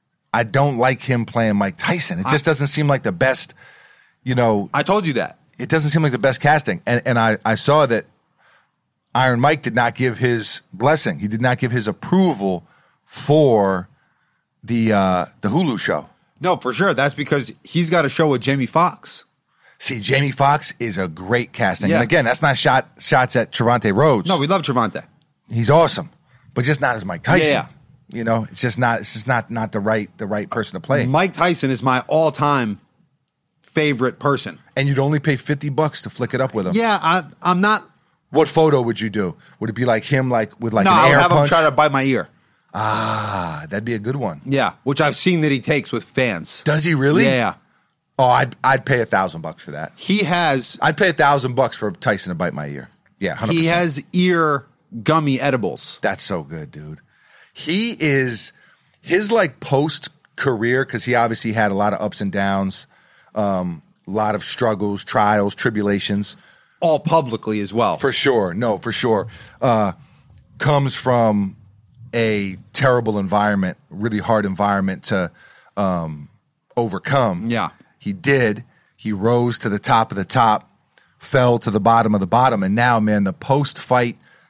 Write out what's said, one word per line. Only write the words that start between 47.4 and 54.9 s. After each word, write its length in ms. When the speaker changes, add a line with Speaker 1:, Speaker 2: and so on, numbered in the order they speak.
Speaker 1:
Oh, 100
I'd, 260
I'd 220
pay 140
a 60
thousand 360
bucks 220
for 80
that. 240
Speaker 2:
He 240
has 600
Speaker 1:
I'd 160
pay 140
a 20
thousand 420
bucks 220
for 140
Tyson 400
to 60
bite 180
my 140
ear. 200
Yeah, 160
hundred 200
percent. 80
Speaker 2:
He 40
has 460
ear 520